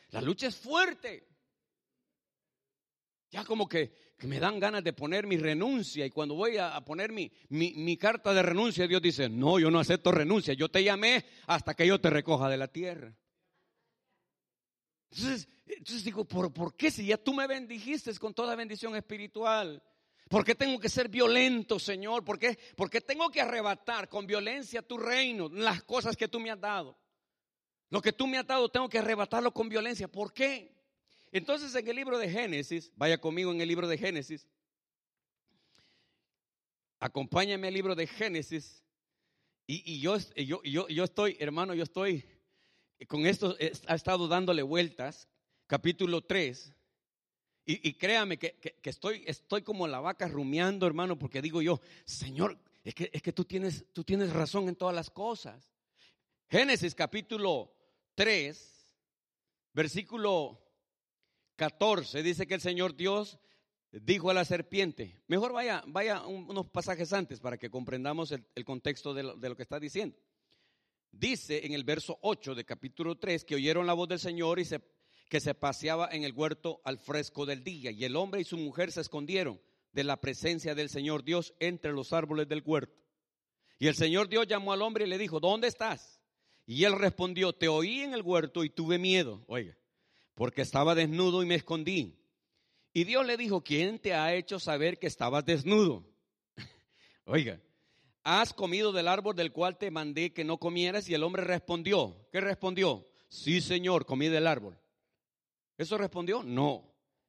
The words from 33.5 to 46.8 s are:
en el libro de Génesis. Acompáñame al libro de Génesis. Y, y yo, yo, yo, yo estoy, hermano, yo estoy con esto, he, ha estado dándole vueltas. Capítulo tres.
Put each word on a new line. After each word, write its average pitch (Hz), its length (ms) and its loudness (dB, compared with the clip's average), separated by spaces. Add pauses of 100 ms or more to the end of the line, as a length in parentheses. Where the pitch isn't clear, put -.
en 170 80 0
el 170 80 0
libro 170 200 0
de 160 100 0
Génesis. 156 500 -6 (2500)
Acompáñame 185 720 -2
al 185 40 -4
libro 190 220 0
de 165 100 -2
Génesis. 165 800 -6 (800)
Y, 151 160 -8 (120)
y 143 60 -8
yo, 175 160 2 (200)
yo, 147 260 -4
yo, 156 280 -2
yo 160 140 0
estoy, 202 360 0
hermano, 165 340 -2
yo 165 80 -2
estoy 180 420 -2 (840)
con 151 180 0
esto, 190 340 2
he, 156 120 -2 (160)
ha 165 80 2
estado 175 320 0
dándole 175 340 2
vueltas. 151 680 -2 (380)
Capítulo 170 560 0
tres. 156 500 -2 (920)